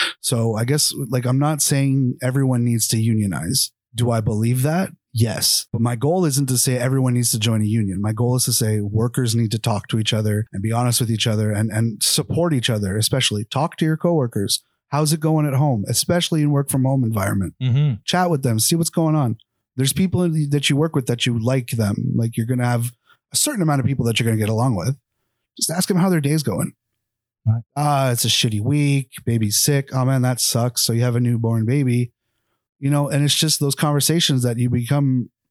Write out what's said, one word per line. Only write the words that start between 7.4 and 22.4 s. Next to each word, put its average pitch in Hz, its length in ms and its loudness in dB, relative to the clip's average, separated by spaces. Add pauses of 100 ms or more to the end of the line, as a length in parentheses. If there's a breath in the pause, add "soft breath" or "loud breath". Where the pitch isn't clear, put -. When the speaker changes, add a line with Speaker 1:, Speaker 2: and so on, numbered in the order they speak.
Speaker 1:
a 107 40 0
union. 104 360 0
My 107 120 -2
goal 123 240 0
is 123 80 -2
to 123 80 -2
say 107 260 0
workers 110 560 -2
need 117 160 0
to 113 80 -2
talk 107 300 -2
to 113 100 -2
each 107 140 -2
other 107 400 0
and 98 100 -6
be 113 80 -2
honest 120 300 0
with 113 100 -2
each 110 160 0
other 107 240 0
and, 107 180 0
and 110 320 -2
support 160 520 0
each 123 160 0
other, 101 280 -2
especially. 120 460 -2
Talk 151 340 -4
to 170 80 0
your 156 120 0
coworkers. 127 680 0 (240)
How's 147 240 0
it 160 80 0
going 156 260 2
at 139 80 -2
home, 131 360 2
especially 170 540 0
in 147 80 2
work 139 200 0
from 131 140 2
home 135 180 2
environment? 101 580 -2
Speaker 2:
Mm-hmm. 131 340 2 (100)
Speaker 1:
Chat 180 240 0
with 147 120 0
them. 120 160 0
See 165 200 0
what's 165 120 0
going 160 260 2
on. 123 200 0 (420)
There's 135 140 0
people 180 380 0
that 151 400 0
you 143 80 2
work 160 180 0
with 131 120 -2
that 120 180 -2
you 120 120 0
like 123 340 0
them. 107 240 0 (200)
Like, 117 220 -2
you're 117 80 0